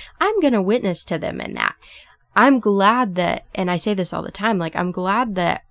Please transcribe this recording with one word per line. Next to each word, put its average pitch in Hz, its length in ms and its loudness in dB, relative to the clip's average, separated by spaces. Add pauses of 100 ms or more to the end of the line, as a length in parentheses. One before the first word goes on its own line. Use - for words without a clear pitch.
(220)
I'm 415 180 0
gonna 254 220 4
witness 190 440 0
to 175 120 -4
them - 240 -6
in - 120 -8
that." - 220 0 (600)
I'm 262 240 6
glad 208 560 2
that, 175 300 -2 (100)
and 180 160 -2
I 175 60 0
say 208 160 -2
this 185 200 -4
all 175 80 -4
the - 100 -8
time, 214 260 -2
like, 165 180 -4
I'm 180 160 -2
glad 196 440 -2
that 175 360 -2